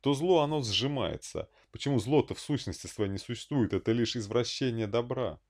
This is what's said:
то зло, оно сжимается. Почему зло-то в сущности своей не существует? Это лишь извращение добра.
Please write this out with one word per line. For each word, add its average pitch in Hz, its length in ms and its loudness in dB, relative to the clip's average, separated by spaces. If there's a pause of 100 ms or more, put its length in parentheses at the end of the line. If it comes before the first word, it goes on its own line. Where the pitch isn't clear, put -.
то 139 100 2
зло, 160 300 4
оно 147 200 0
сжимается. 107 840 -2 (220)
Почему 139 280 0
зло-то 127 360 4
в - 60 -10
сущности - 460 -4
своей 98 240 -2
не 98 80 -4
существует? 120 540 -2
Это 101 200 0
лишь 117 240 2
извращение 113 720 -2
добра. 120 640 -2